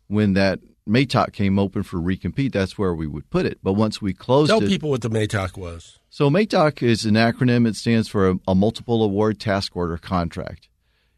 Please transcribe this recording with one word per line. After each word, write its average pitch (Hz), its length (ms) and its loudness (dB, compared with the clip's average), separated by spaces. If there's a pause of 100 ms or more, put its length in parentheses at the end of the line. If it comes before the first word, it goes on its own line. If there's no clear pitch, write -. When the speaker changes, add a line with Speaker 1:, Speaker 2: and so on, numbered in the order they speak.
Speaker 1:
when 104 280 2
that 95 260 2 (260)
matok 117 460 0
came 98 260 0
open 101 240 -2
for 92 160 -8
recompete, 92 540 -4
that's 95 260 -2
where 92 160 -2
we 80 120 -6
would 73 240 -10
put 175 160 -2
it. - 160 -6
But 95 120 0
once 107 260 0
we 98 140 -4
closed 143 360 2
Speaker 2:
Tell 214 120 4
Speaker 1:
it 196 60 2
Speaker 2:
people 151 220 -2
what 123 120 -2
the 120 80 -4
matok 104 460 -2
was. 85 420 -14 (100)
Speaker 1:
So 143 220 0
matok 180 520 2
is 117 220 2
an 107 100 2
acronym. 117 540 2
It 101 80 -4
stands 113 320 0
for 95 220 2
a, 92 80 0 (100)
a 95 60 2
multiple 113 480 2
award 104 360 0
task 98 380 -4
order 85 220 -4
contract. - 680 -6 (500)